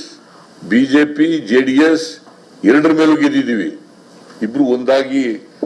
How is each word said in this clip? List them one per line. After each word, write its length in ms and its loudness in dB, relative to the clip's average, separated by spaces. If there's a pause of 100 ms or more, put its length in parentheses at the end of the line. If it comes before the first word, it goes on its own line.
(680)
ಬಿ 180 2
ಜೆ 180 2
ಪಿ, 340 -2
ಜೆ 240 0
ಡಿ 100 -2
ಎಸ್ 460 0 (460)
ಎರಡರ 280 4
ಮೇಲೂ 240 2
ಗೆದ್ದಿದ್ದೀವಿ. 640 -2 (640)
ಇಬ್ರು 220 -2
ಒಂದಾಗಿ 840 -2 (180)